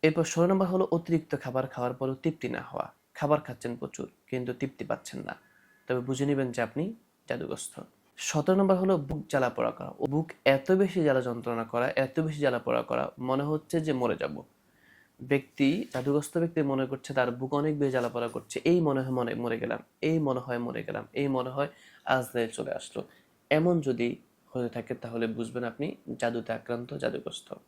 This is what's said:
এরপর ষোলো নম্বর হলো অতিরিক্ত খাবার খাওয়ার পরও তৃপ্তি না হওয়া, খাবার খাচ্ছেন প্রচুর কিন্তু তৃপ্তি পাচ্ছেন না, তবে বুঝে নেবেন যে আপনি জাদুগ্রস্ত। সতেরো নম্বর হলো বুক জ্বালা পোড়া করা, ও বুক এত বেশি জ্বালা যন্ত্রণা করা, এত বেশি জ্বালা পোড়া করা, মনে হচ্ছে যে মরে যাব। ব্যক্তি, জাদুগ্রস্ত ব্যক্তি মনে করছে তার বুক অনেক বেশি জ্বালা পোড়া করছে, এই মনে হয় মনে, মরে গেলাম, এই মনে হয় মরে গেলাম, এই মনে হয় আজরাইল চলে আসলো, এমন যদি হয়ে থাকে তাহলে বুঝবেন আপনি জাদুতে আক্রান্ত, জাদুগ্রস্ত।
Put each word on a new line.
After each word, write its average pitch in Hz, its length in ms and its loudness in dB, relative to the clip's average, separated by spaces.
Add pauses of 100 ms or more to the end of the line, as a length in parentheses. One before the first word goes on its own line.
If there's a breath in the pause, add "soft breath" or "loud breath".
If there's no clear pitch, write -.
এরপর 160 260 4
ষোলো 170 180 4
নম্বর 190 220 4
হলো 185 120 4 (120)
অতিরিক্ত 165 340 0 (120)
খাবার 131 300 -2
খাওয়ার 123 260 -2
পরও 135 240 -2
তৃপ্তি 160 320 -2
না - 140 -4
হওয়া, - 180 -4 (300)
খাবার 151 280 2
খাচ্ছেন 120 340 -8
প্রচুর - 280 -8 (220)
কিন্তু 127 300 -4
তৃপ্তি 135 300 -4
পাচ্ছেন - 380 -6
না, - 60 -8 (540 soft breath)
তবে 127 200 0
বুঝে 135 220 0
নেবেন 135 260 2
যে - 120 -4
আপনি 147 160 -4 (440)
জাদুগ্রস্ত। - 480 -6 (420)
সতেরো 156 420 2
নম্বর 190 220 6
হলো 190 120 4 (140)
বুক 151 140 -4 (100)
জ্বালা 131 240 2
পোড়া 120 220 0
করা, - 140 -10 (100)
ও - 20 -2 (100)
বুক 160 140 0 (280)
এত 135 120 -2 (140)
বেশি 185 240 0
জ্বালা 131 220 4
যন্ত্রণা 117 440 -4
করা, 120 160 2 (180)
এত 131 100 -6 (100)
বেশি 151 200 -4
জ্বালা 123 200 2
পোড়া 120 240 2
করা, - 140 0 (260)
মনে 135 200 2
হচ্ছে 156 260 -2 (100)
যে 151 160 0
মরে 110 200 2
যাব। 73 140 -4 (840 soft breath)
ব্যক্তি, 135 480 2 (260)
জাদুগ্রস্ত 143 480 0
ব্যক্তি 170 180 0 (120)
মনে 135 200 2
করছে 135 260 -8
তার 123 120 4 (100)
বুক 131 200 -4
অনেক 151 200 2
বেশি 139 160 2
জ্বালা 120 200 2
পোড়া 120 200 -2
করছে, - 220 -6 (140)
এই 180 160 8
মনে 135 160 4
হয় 131 160 -2
মনে, 117 120 0 (120)
মরে 117 200 0
গেলাম, 113 160 -2 (300)
এই 160 80 4 (100)
মনে 127 180 0
হয় 120 200 -2
মরে 113 220 -4
গেলাম, 110 260 -6
এই 139 220 0
মনে 127 200 -2
হয় 143 140 -2 (460 loud breath)
আজরাইল 120 420 0
চলে - 220 -4
আসলো, - 220 -10 (500 soft breath)
এমন 165 240 6 (120)
যদি 120 200 2 (440)
হয়ে 120 240 -2
থাকে 120 180 -6 (100)
তাহলে 117 220 -4 (120)
বুঝবেন 117 340 -6
আপনি 143 160 -6 (340)
জাদুতে 117 360 -2
আক্রান্ত, 120 320 -6 (140)
জাদুগ্রস্ত। - 440 -6 (200)